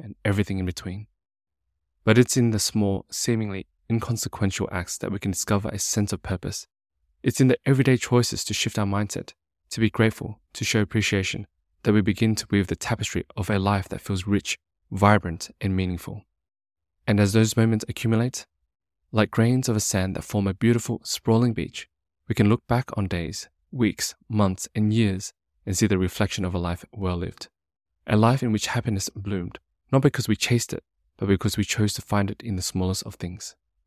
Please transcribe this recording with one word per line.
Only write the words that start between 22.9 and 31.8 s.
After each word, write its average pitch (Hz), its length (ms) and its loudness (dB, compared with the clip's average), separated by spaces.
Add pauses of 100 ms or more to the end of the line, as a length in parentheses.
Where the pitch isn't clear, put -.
on 101 120 -2
days, 87 420 -6 (240)
weeks, 117 420 -2 (140)
months, 101 460 0
and 107 180 2
years 101 400 0 (360)
and 95 80 -2
see 110 120 2
the 95 100 2
reflection 92 460 -2
of 90 100 -4
a 90 60 -2
life 87 320 -4
well 92 240 -4
lived. - 320 -10 (580)
A 107 100 2
life 113 240 4
in 117 120 0
which 107 160 -2
happiness 107 400 -2
bloomed, 98 500 -8 (320)
not 135 100 4
because 135 280 2
we 107 80 2
chased - 360 0
it, - 120 -10 (320)
but 98 100 -4
because 101 300 2
we 104 80 0
chose 104 300 0